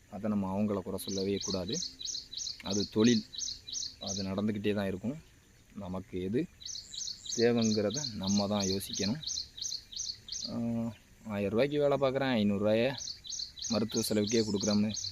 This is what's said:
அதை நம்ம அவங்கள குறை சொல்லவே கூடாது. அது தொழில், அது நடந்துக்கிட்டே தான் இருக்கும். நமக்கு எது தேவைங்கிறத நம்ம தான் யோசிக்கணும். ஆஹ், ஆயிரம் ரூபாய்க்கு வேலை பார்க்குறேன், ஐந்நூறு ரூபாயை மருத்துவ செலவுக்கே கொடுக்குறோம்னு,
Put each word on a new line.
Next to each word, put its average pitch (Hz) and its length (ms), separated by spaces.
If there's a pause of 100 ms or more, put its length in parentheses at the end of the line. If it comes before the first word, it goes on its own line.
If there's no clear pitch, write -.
(100)
அதை 104 200
நம்ம 98 200
அவங்கள 101 320
குறை 95 160
சொல்லவே 98 400
கூடாது. 92 360 (920)
அது 101 160 (100)
தொழில், 110 340 (760)
அது 98 220
நடந்துக்கிட்டே 101 520
தான் 98 160
இருக்கும். 110 280 (580)
நமக்கு 92 460
எது 104 180 (920)
தேவைங்கிறத 110 680 (160)
நம்ம 101 320
தான் 101 200
யோசிக்கணும். 98 540 (1300)
ஆஹ், 117 420 (360)
ஆயிரம் 101 260
ரூபாய்க்கு 143 260
வேலை 143 180
பார்க்குறேன், 135 360
ஐந்நூறு 104 300
ரூபாயை 110 260 (800)
மருத்துவ 110 340
செலவுக்கே 107 400
கொடுக்குறோம்னு, 104 480 (220)